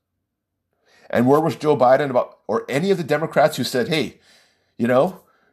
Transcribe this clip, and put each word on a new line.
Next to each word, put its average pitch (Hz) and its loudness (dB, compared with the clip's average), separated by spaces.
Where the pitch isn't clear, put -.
And 120 0
where 143 4
was 156 -2
Joe 147 0
Biden 131 4
about, 123 -4
or 110 -4
any 160 -2
of 190 0
the 175 -6
Democrats 151 0
who 131 -4
said, 120 -4
"Hey, 151 -4
you 117 -2
know, 139 0